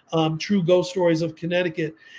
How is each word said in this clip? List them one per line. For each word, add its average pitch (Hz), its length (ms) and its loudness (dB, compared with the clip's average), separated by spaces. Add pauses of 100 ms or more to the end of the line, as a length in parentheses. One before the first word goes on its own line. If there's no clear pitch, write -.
(120)
um, 160 260 0
True 202 240 0
Ghost 180 280 2
Stories 170 320 2
of 160 140 -4
Connecticut. 170 580 -4 (240)